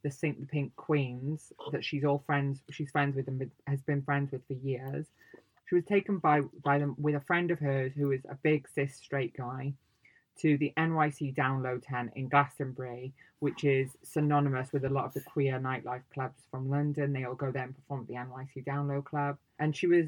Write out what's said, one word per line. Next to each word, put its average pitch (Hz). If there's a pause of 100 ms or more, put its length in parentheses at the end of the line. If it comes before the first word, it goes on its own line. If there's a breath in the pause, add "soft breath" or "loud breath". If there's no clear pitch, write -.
the 139
Sink -
the 139
Pink 143
Queens 135 (220)
that 139
she's 143
all 143
friends, 139
she's 143
friends 143
with 135
and 135
with, 131 (180)
has 139
been 143
friends 143
with 131
for 139
years. 135 (580 soft breath)
She 180
was 175
taken 196
by, 147 (220)
by 143
them 143
with 147
a 143
friend 175
of 165
hers 135
who 143
is 135
a 135
big 151
cis 139
straight 135
guy 131 (640)
to 151
the 147
N 160
Y 151
C 143
Down 135
Low 127
tent 123
in 131
Glastonbury, 131 (280 soft breath)
which 147
is 135 (120)
synonymous 143
with 135
a 135
lot 135
of 123
the 139
queer 135
nightlife 127 (100)
clubs 131
from 131
London. 143
They 131
all 123
go 131
there 127
and 131
perform 135
at -
the 123
N 123
Y 131
C 135
Down 143
Low 143
Club. 143 (220)
And 151
she 180
was 170